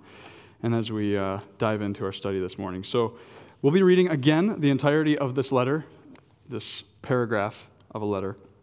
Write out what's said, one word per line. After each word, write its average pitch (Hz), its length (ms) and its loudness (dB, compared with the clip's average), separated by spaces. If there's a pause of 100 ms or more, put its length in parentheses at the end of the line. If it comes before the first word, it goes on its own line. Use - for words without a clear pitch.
(600)
and 117 140 0
as 110 160 -2
we, 104 240 0
uh, 98 240 -2 (180)
dive 107 240 0
into 101 220 -6
our 98 80 -4
study 98 260 -6
this 90 200 -6
morning. 92 260 -8
So 117 340 -2 (440)
we'll 139 100 4
be 190 100 6
reading 180 280 6
again 156 500 2
the 143 100 2
entirety 147 480 2
of 131 180 -2
this 135 180 -2
letter, 135 320 0 (640)
this - 340 -12 (180)
paragraph 113 680 -2 (220)
of 110 100 -8
a 107 40 -2
letter. 98 300 -2 (280)